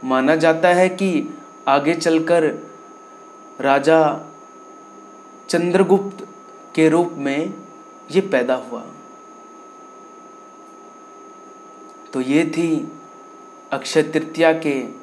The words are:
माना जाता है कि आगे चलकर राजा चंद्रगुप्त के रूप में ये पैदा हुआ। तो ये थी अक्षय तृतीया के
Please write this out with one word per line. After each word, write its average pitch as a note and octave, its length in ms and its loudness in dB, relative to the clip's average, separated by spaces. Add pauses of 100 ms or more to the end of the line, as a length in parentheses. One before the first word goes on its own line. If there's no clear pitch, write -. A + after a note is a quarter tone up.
माना C3 340 2
जाता D#3+ 320 2
है F3+ 220 4
कि F#3+ 200 -2 (560)
आगे C#3+ 280 2
चलकर E3 520 2 (1120)
राजा C#3 400 4 (1500)
चंद्रगुप्त F#3+ 760 0 (480)
के D#3+ 140 4
रूप E3+ 280 2
में C#3 360 -4 (580)
ये F3+ 120 2
पैदा B2+ 380 0
हुआ। - 220 -12 (3250)
तो C3 80 -4
ये C#3+ 260 0
थी D#3+ 220 -4 (1000)
अक्षय D3 320 -2
तृतीया D#3+ 540 0
के C#3+ 220 -4 (240)